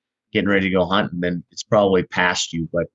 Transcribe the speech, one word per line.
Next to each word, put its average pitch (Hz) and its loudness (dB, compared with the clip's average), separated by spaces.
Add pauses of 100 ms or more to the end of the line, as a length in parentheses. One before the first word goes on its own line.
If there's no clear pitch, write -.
(320)
getting 98 0
ready 95 2
to 92 -2
go 90 2
hunting, 90 -2
then 87 -4
it's - -14
probably 98 2
past 90 -2
you. 82 -4
But, 85 -4